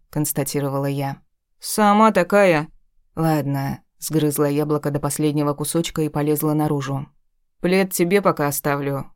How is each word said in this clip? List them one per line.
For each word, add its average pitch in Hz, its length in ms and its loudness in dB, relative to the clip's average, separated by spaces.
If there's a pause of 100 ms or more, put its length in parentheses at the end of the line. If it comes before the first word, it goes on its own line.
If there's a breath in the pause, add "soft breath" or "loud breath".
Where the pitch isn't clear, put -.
констатировала 143 760 -4
я. 139 360 -6 (380)
"Сама 214 520 4
такая". 180 560 4 (480)
"Ладно", 139 680 -2 (160)
сгрызла 151 500 0
яблоко 147 420 -2
до 143 80 -2
последнего 147 540 -2
кусочка 160 480 -4
и 151 80 0
полезла 151 440 0
наружу. 139 540 -2 (540)
"Плед 190 300 2
тебе 180 300 2
пока 156 260 2
оставлю. 143 680 -4